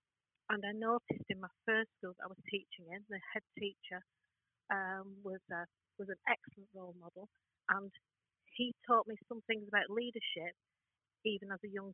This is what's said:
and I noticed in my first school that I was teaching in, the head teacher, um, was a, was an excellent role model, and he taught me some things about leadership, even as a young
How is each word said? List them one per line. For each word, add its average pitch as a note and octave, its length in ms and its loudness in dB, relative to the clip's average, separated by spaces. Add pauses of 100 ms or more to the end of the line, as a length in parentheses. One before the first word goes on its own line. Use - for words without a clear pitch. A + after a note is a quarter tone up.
(480)
and G#3 160 2
I G3+ 120 -2
noticed A3+ 520 2
in F#3+ 160 0
my F3+ 80 -8 (160)
first A3 320 4
school F#3 160 -6
that - 120 -8
I F#3+ 40 -8
was F#3+ 160 -16
teaching F#3+ 440 -4
in, G3+ 160 -10
the G3+ 120 -6 (160)
head G#3+ 80 -2 (160)
teacher, G3 400 -6 (720)
um, G3 560 -2
was F#3+ 240 -4
a, F3 160 -2 (320)
was G3 80 -6
an F#3+ 160 -6
excellent - 480 2
role F3+ 240 -12
model, F3+ 320 -14 (400)
and G3 240 2 (640)
he B3 160 0 (160)
taught A#3 200 8
me A3 200 -6
some A#3 160 -8
things G#3+ 240 0
about G3+ 240 4
leadership, G#3+ 640 -2 (720)
even G3+ 240 0
as F#3+ 160 -4
a G3 80 -6
young G3 180 -6